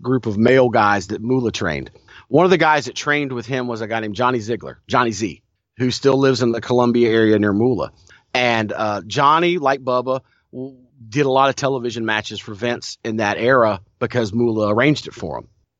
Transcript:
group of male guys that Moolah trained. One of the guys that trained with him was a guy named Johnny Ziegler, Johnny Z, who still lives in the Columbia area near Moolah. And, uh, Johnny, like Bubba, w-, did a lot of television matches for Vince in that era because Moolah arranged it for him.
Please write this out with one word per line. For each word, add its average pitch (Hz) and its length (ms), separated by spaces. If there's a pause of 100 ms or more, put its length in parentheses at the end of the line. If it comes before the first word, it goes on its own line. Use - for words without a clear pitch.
group 127 240
of 104 120
male 123 320
guys 104 380
that 104 140
Moolah 120 300
trained. 76 400 (380)
One 151 160
of 185 60
the 185 60
guys 151 280
that 123 100
trained 147 380
with 117 120
him 127 220
was 113 140
a 113 60
guy 113 120
named 107 160
Johnny 123 240
Ziegler, 101 480
Johnny 120 240
Z, 98 300 (360)
who 123 140
still 135 260
lives 135 240
in 120 100
the 110 100
Columbia 120 480
area 110 300
near 104 140
Moolah. 104 380 (440)
And, 117 380
uh, 104 320
Johnny, 156 540
like 139 240
Bubba, 127 380 (300)
w-, 131 240 (320)
did 135 200
a - 40
lot 135 180
of 131 60
television 120 500
matches 107 340
for 107 160
Vince 120 480
in 110 140
that 104 200
era 117 420 (200)
because 113 340
Moolah 110 400
arranged 135 340
it - 60
for 73 240
him. 58 100 (320)